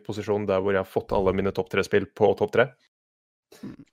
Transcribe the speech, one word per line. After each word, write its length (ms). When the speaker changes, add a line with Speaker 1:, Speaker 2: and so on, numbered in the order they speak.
Speaker 1:
posisjon 400
der 160
hvor 100
jeg 120
har 40
fått 240
alle 220
mine 180
topp 220
tre-spill 320
på 320
topp 160
tre. 140
Speaker 2:
Men 140